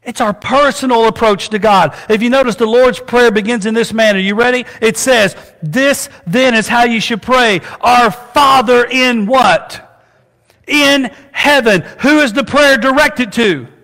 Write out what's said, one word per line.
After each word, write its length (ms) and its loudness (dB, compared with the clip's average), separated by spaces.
It's 200 -10
our 100 -2
personal 720 0
approach 440 0
to 100 -4
God. 340 2
If 140 0
you 80 0
notice, 260 0
the 100 -2
Lord's 360 2
Prayer 280 2
begins 360 -2
in 80 -2
this 180 -2
manner. 280 0
You 160 -4
ready? 300 -2
It 180 0
says, 380 0
"This 460 -2
then 300 0
is 140 -2
how 160 2
you 160 -2
should 200 -6
pray. 380 0
Our 280 4
Father 760 2
in 400 -2
what? 760 -2
In 460 0
heaven." 500 0
Who 220 2
is 100 0
the 140 -4
prayer 320 2
directed 560 0
to? 340 -2